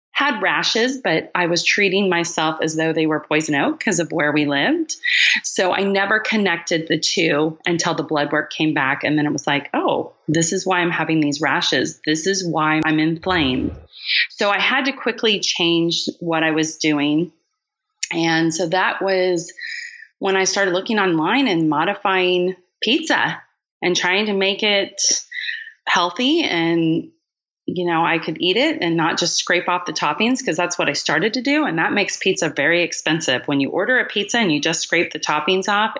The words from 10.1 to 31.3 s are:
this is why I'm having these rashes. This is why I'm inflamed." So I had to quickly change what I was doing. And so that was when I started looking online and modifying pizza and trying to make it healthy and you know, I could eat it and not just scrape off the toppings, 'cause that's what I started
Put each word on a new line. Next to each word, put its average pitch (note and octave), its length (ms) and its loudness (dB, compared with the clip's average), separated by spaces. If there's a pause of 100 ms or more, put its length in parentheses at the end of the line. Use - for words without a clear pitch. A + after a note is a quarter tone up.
this E3 260 2
is F#3 120 -4
why F#3 140 0
I'm F3 100 0
having D#3+ 300 0
these D3 200 0
rashes. D3 640 0
This D#3 220 -2
is G3 180 0
why D#3 400 0
I'm D#3 160 2
inflamed." D#3+ 760 0 (560)
So G#3 180 0
I G3 100 2
had B3+ 260 0
to C4+ 60 0
quickly A3+ 480 0
change E3+ 720 0 (100)
what E3 220 0
I D#3+ 80 2
was D#3 280 0
doing. D3+ 540 0 (800)
And E3 400 2
so E3 180 -2
that F#3 340 0
was F#3 500 0 (640)
when F#3+ 180 0
I F#3+ 100 2
started G3 280 0
looking F#3+ 240 0
online F#3+ 500 2
and E3 220 2
modifying F3+ 840 0 (260)
pizza C4 580 0 (440)
and F3+ 120 2
trying F#3 300 0
to G#3+ 80 0
make G3 300 0
it G3+ 360 0 (880)
healthy B3+ 540 0
and E3 680 0 (580)
you F3+ 160 -4
know, E3 200 0
I E3 120 2
could E3 220 -6
eat F#3 160 0
it C#4+ 260 2
and E3 140 0
not E3 240 0
just E3+ 180 -2
scrape F3 300 0
off F3+ 180 0
the - 80 -6
toppings, G#3+ 520 0
'cause E3 100 -2
that's F3 240 -2
what D#3+ 100 0
I C#3+ 40 0
started E3+ 400 0